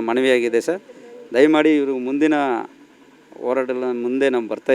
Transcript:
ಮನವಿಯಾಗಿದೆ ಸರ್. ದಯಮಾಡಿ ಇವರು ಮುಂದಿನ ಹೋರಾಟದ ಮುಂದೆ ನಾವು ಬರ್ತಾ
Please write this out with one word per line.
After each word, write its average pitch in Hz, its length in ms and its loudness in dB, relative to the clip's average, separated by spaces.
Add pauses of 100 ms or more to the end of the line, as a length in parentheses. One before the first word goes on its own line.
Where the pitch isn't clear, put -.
ಮನವಿಯಾಗಿದೆ 120 580 2
ಸರ್. 175 140 -4 (540)
ದಯಮಾಡಿ 156 440 4
ಇವರು 139 140 -2 (140)
ಮುಂದಿನ 147 280 0 (1080)
ಹೋರಾಟದ 127 440 -2 (160)
ಮುಂದೆ 131 300 0
ನಾವು 120 180 -2
ಬರ್ತಾ 107 240 -4